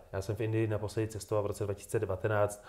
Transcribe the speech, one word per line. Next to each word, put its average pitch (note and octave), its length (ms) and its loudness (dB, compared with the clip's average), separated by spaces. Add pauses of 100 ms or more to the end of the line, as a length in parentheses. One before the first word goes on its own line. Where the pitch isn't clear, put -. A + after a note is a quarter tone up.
(120)
Já F#2+ 100 -4
jsem G#2 140 -2
v A2+ 60 -4
Indii A2 260 2
naposledy G#2+ 400 0
cestoval G#2 360 0
v G2+ 40 0
roce G2+ 160 -2
dva G2+ 100 -2
tisíce - 260 -2
devatenáct G#2 680 2